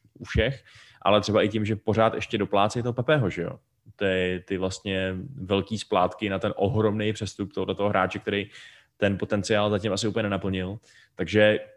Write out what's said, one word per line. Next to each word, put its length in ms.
u 60
všech, 400
ale 180
třeba 220
i 60
tím, 160
že 120
pořád 380
ještě 240
doplácí 440
toho 100
Pepeho, 380
že 120
jo? 160
Ty, 500
ty 120
vlastně 560
velký 440
splátky 500
na 100
ten 180
ohromný 560
přestup 400
tohoto 360
hráče, 300
který 280
ten 220
potenciál 520
zatím 220
asi 160
úplně 140
nenaplnil. 560
Takže 440